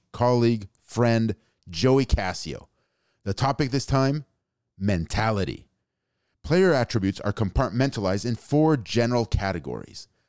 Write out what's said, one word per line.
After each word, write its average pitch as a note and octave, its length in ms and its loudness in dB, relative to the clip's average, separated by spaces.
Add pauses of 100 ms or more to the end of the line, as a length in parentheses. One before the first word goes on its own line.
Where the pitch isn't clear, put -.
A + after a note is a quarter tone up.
(120)
colleague, A#2+ 560 2 (160)
friend, A2+ 520 0 (340)
Joey B2+ 340 2
Cascio. F2 640 -4 (580)
The G2 80 -4
topic C3+ 380 0
this C3+ 160 -2
time, C#3 400 0 (520)
mentality. F#2+ 880 -2 (760)
Player F3 300 4
attributes G#2+ 460 0
are G#2 120 -2
compartmentalized G#2 960 -2
in A#2+ 100 -2
four D#3 400 2
general A#2+ 480 0
categories: D2 840 -4 (220)